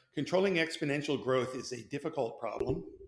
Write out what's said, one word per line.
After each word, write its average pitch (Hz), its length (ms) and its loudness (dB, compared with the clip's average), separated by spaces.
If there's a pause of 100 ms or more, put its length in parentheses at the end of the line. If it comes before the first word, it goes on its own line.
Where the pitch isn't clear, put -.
(140)
controlling 180 400 4
exponential 151 680 2
growth 127 360 2
is 120 160 -8
a 120 100 -10
difficult 120 560 -4
problem, - 460 -2 (240)